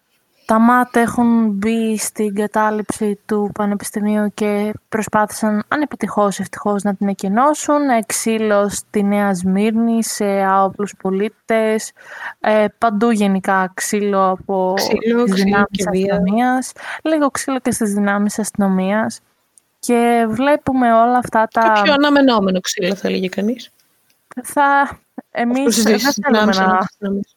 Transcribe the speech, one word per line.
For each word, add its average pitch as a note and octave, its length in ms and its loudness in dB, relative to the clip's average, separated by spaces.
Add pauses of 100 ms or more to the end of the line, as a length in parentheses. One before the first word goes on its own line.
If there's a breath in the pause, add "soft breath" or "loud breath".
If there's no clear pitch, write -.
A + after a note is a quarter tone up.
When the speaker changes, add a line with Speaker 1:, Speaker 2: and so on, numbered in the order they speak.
(460)
Speaker 1:
τα A3 140 2
μάτ A#3+ 360 4
έχουν A#3 540 2
μπει A3 480 -2
στην G#3 380 -4
κατάληψη G#3+ 880 -2
του G#3 280 -2
Πανεπιστημίου G#3 800 -2
και G#3 400 -2 (160)
προσπάθησαν G#3+ 800 -2
ανεπιτυχώς, G#3 720 -2
ευτυχώς, G3+ 440 -4
να G3+ 120 -2
την G3+ 120 -4
εκενώσουν. C#4 840 0
Ε, A3+ 160 2
ξύλο G#3+ 640 0
στη - 340 -4
Νέα G3+ 300 2
Σμύρνη, A3 680 0
σε - 220 -4
άοπλους G3 760 0
πολίτες. G#3+ 880 -2 (480 loud breath)
Ε, G#3+ 260 2 (120)
παντού A#3 340 2
γενικά G3 600 0
ξύλο G3 560 0
από F#3 460 -2
Speaker 2:
Ξύλο, A3 480 0
Speaker 1:
τις F#3+ 100 2
Speaker 2:
ξύλο G3 120 2
Speaker 1:
δυνάμεις G3+ 260 2
Speaker 2:
και G3 200 -2
βία. F#3+ 220 0
Speaker 1:
αστυνομίας. A#3+ 580 0 (320 loud breath)
Λίγο D4+ 260 2
ξύλο C4 300 -6
και B3 120 -4
στις G#3 220 -2
δυνάμεις G3+ 460 0
αστυνομίας. G3+ 800 -2 (600)
Και A#3 500 2
βλέπουμε C4 640 2
όλα A#3+ 240 4
αυτά A3+ 340 0
τα A#3 100 0
Speaker 2:
Κάποιο G#3+ 320 4
αναμενόμενο C4 640 4
ξύλο, F#3 360 -4
θα F#3+ 120 -6
έλεγε F#3+ 200 -2
κανείς. G#3+ 440 -6 (720)
Speaker 1:
Θα, C#4 560 0 (320)
εμείς B3 300 -2
Speaker 2:
Προς A#3 140 2
τις A3+ 80 2
Speaker 1:
δεν G#3+ 140 4
Speaker 2:
δυνάμεις G#3 580 2
Speaker 1:
θέλουμε F#3 160 2
να, F#3 60 2
Speaker 2:
αστυνομίας. G3 600 -6